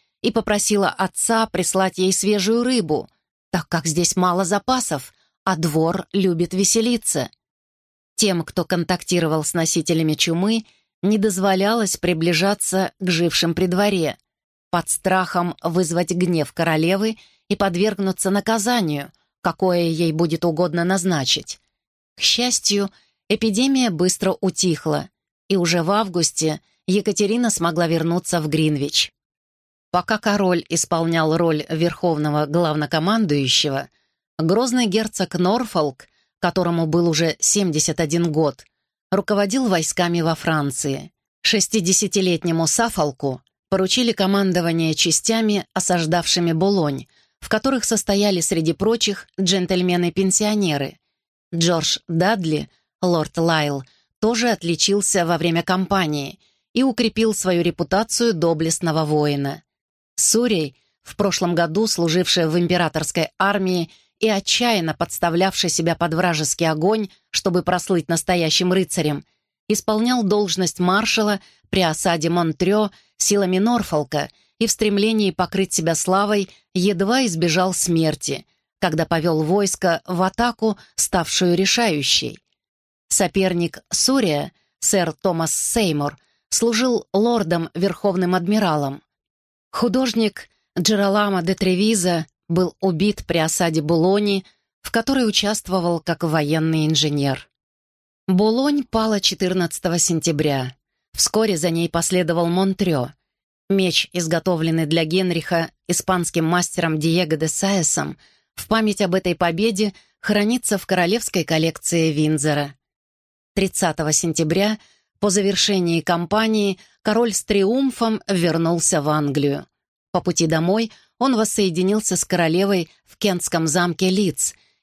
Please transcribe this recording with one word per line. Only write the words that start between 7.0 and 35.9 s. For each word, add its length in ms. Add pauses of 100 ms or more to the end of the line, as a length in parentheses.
Тем, 280
кто 220
контактировал 760
с 100
носителями 600
чумы, 500 (380)
не 140
дозволялось 800
приближаться 1040
к 120
жившим 440
при 120
дворе, 520 (520)
под 200
страхом 720
вызвать 480
гнев 420
королевы 640 (320)
и 80
подвергнуться 720
наказанию — 840 (340)
какое 360
ей 280
будет 340
угодно 380
назначить. 800 (560)
К 40
счастью, 680 (380)
эпидемия 600
быстро 500
утихла, 680 (400)
и 60
уже 300
в 80
августе 680 (280)
Екатерина 600
смогла 360
вернуться 540
в 80
Гринвич. 640 (800)
Пока 260
король 500
исполнял 680
роль 320
верховного 760
главнокомандующего, 1400 (480)
грозный 500
герцог 500
Норфолк, 720 (320)